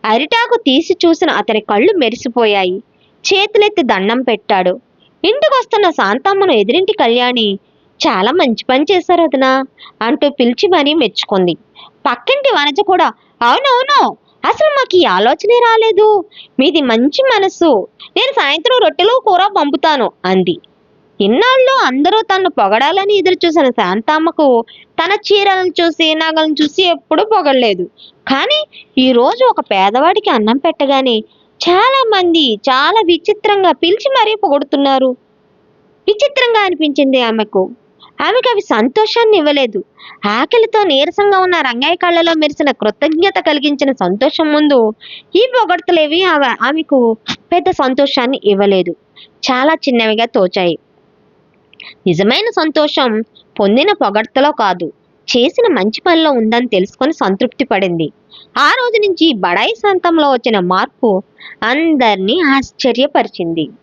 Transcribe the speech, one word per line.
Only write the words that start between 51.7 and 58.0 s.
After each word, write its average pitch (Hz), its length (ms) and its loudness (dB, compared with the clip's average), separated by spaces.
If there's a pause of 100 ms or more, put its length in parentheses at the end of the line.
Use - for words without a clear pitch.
నిజమైన 214 420 0 (120)
సంతోషం 302 500 0 (460)
పొందిన 226 340 2 (120)
పొగడ్తలో 226 500 0
కాదు, 180 340 -2 (420)
చేసిన 330 380 0 (120)
మంచి 208 280 -4
పనిలో 330 240 2 (100)
ఉందని 233 340 0
తెలుసుకొని 226 380 -2
సంతృప్తి 226 600 -4
పడింది. 180 360 -2 (500)